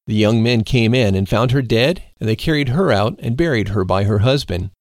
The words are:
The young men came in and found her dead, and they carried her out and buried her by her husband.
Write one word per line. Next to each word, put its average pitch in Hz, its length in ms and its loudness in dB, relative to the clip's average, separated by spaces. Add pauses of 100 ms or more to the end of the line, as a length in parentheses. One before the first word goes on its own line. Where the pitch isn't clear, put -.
The 120 80 -4
young 107 260 2
men 117 220 2
came 117 320 2
in 107 220 2
and 95 120 -2
found 120 220 0
her 135 120 0
dead, 120 420 0 (160)
and 113 80 -4
they 110 80 0
carried 147 320 -2
her 156 240 0
out 104 280 0
and 117 160 -4
buried 127 340 0
her 101 140 -2
by 95 200 0
her 104 160 2
husband. 98 500 -2 (100)